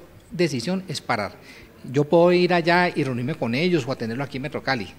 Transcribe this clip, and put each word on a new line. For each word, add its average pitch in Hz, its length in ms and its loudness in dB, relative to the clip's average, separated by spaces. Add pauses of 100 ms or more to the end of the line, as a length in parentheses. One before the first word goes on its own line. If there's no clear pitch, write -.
(320)
decisión 175 560 -2
es 156 140 -8
parar. 104 320 -4 (580)
Yo 143 140 2
puedo 170 260 6
ir 180 220 4
allá 175 360 4
y 170 140 -2
reunirme 131 320 -4
con 120 200 -2
ellos 160 300 0
o 135 60 -4
atenderlo 120 320 -6
aquí 135 140 -8
en 131 60 -6
Metro 139 200 -8
Cali, 120 240 -2 (120)